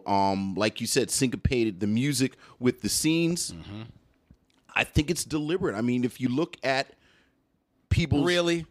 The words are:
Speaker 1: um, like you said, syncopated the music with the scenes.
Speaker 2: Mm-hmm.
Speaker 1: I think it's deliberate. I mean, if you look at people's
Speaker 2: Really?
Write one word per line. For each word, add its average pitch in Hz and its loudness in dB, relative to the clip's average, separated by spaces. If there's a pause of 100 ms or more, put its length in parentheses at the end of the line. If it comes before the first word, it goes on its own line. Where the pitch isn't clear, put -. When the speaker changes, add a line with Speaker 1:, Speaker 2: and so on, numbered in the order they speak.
Speaker 1:
um, 98 0
like 107 0
you 113 -6
said, 117 0
syncopated 113 0
the 104 0
music 127 0 (220)
with 123 0
the 104 -2
scenes. 165 0
Speaker 2:
Mm-hmm. 98 -14 (920)
Speaker 1:
I 113 2
think 151 0
it's 170 -2
deliberate. 151 -2
I 107 -2
mean, 123 0
if - -6
you 127 0
look 143 -2
at 135 -2 (1000)
people's 151 2
Speaker 2:
Really? 170 2